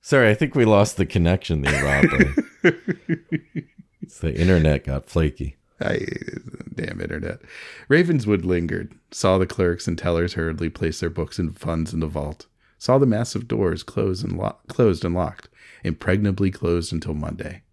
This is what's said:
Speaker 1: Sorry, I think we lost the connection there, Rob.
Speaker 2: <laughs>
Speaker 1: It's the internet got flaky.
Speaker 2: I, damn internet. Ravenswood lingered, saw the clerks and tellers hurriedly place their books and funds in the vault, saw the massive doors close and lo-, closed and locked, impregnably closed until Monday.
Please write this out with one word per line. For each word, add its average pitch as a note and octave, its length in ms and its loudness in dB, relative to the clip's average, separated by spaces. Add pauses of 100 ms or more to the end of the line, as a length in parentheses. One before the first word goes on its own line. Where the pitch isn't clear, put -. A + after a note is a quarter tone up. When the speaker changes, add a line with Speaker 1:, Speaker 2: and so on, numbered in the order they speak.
Speaker 1:
Sorry, B2+ 300 4
I G#2 40 6
think C3+ 220 -2
we B2+ 80 6
lost G#2+ 320 4
the F#2+ 100 2
connection E2+ 560 2
there, C#2 220 0
Rob. C#2+ 920 2
Speaker 2:
<laughs> - 60 -20 (1200)
Speaker 1:
It's - 140 -20
the D#2+ 200 -4
internet D#2+ 460 4
got C2+ 240 -6
flaky. D2+ 480 -2 (240)
Speaker 2:
I, - 260 -2 (680)
damn - 260 -8
internet. - 400 -8 (480)
Ravenswood C3+ 560 4
lingered, F2 500 -2 (160)
saw F#2+ 280 2
the F#2 80 2
clerks F2 420 -2
and E2+ 100 -2
tellers F2 360 0
hurriedly E2 340 -4
place D#2+ 320 -4
their F2 80 -2
books D#2+ 300 -6
and D#2+ 200 -4
funds E2 360 -4
in D#2+ 60 -4
the D#2+ 60 -2
vault, D2+ 400 -8 (320)
saw C3 200 2
the C#3 80 6
massive A#2 420 -2
doors F#2 340 -2
close G2 400 -4
and F#2 140 -6
lo-, G2 220 -6 (100)
closed G2+ 380 2
and E2+ 80 -2
locked, - 340 -4 (340)
impregnably F#2+ 680 -2
closed F2 420 -4
until D#2+ 220 -6
Monday. D2+ 480 -10 (100)